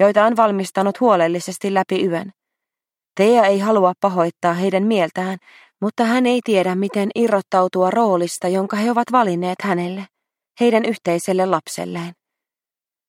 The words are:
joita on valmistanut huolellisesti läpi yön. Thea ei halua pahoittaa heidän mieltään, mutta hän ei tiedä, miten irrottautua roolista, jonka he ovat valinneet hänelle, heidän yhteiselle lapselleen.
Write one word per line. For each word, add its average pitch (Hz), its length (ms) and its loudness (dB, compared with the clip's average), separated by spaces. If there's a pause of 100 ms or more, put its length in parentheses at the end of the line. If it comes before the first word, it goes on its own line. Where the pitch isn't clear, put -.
joita 202 240 4
on 226 120 2
valmistanut 196 640 0
huolellisesti 180 720 0
läpi 190 320 0
yön. 185 260 -6 (840)
Thea 220 300 4
ei 196 140 2
halua 196 420 2
pahoittaa 175 540 -2
heidän 185 280 -2
mieltään, 185 560 -2 (420)
mutta 220 240 -2
hän 247 220 0
ei 240 180 0
tiedä, 185 300 0
miten 196 400 -2
irrottautua 190 760 0
roolista, 185 580 0
jonka 190 280 -2
he 220 140 0
ovat 233 220 -2
valinneet 185 500 0
hänelle, 185 440 -4 (540)
heidän 233 240 2
yhteiselle 185 600 -2
lapselleen. 175 680 -6 (960)